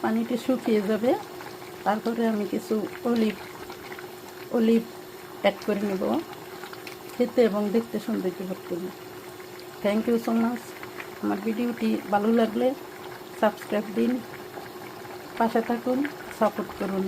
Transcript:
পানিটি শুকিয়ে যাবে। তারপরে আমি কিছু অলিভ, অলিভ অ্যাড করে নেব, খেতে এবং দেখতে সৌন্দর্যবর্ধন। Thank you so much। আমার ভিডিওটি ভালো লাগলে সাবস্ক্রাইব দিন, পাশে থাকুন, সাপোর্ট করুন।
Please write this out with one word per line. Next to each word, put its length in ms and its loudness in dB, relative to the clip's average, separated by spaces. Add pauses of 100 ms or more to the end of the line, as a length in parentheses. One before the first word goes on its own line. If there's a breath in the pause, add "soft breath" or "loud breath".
পানিটি 320 2 (100)
শুকিয়ে 440 4
যাবে। 220 4 (720)
তারপরে 360 2 (120)
আমি 200 2
কিছু 220 0 (340)
অলিভ, 260 4 (1200)
অলিভ 260 6 (580)
অ্যাড 240 4
করে 240 2
নেব, 140 0 (1080)
খেতে 260 2 (100)
এবং 120 2 (140)
দেখতে 300 0
সৌন্দর্যবর্ধন। 760 -2 (1000)
Thank 260 4
you 160 6
so 60 2 (120)
much। 200 0 (580)
আমার 240 0
ভিডিওটি 440 0 (240)
ভালো 160 4 (100)
লাগলে 280 4 (720)
সাবস্ক্রাইব 460 2 (140)
দিন, 120 6 (1300)
পাশে 320 4
থাকুন, 300 2 (380)
সাপোর্ট 320 2 (100)
করুন। 280 0